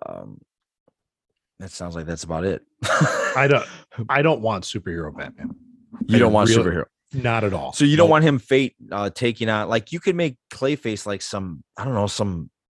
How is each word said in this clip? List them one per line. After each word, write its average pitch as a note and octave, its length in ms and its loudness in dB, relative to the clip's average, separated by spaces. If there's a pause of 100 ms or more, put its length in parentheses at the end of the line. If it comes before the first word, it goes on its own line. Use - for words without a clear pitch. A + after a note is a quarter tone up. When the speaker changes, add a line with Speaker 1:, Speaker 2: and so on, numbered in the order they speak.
Speaker 1:
um, G1+ 360 -14 (1160)
that F#2 120 -16
sounds F2 240 -12
like E2 120 -8
that's E2 180 -8
about E2 200 -4
it. F#2+ 180 -2 (120)
<laughs> - 100 -20
Speaker 2:
I - 640 0
don't, C#3 180 0 (420)
I C3+ 140 2
don't D3+ 200 2
want G#2 220 -2
superhero E2+ 520 -8
Batman. - 380 -12 (520)
Speaker 1:
You A2+ 100 4
Speaker 2:
I - 20 8
Speaker 1:
don't A#2 140 6
want G#2 180 6
Speaker 2:
really, A2 200 6
Speaker 1:
superhero. E2+ 140 -2 (300)
Speaker 2:
not A#2 300 0
at G2 100 0
all. - 180 -8
Speaker 1:
So - 120 2
you D3 120 6
don't E3+ 100 8
Speaker 2:
Nope. D#3+ 40 8
Speaker 1:
want D#3 140 6
him C#3+ 140 6
fate, C3+ 380 2 (160)
uh, G2+ 180 -4
taking A#2 380 -2
on, G#2+ 200 0
like, A2+ 240 -2
you E3+ 80 -6
could F#3 160 0
make D#3+ 200 -2 (140)
Clayface C3 560 -4
like G2+ 160 -6
some, F#2+ 420 -10 (120)
I - 80 -10
don't C3 100 -2
know, G#2 120 2
some F#2+ 440 -4 (200)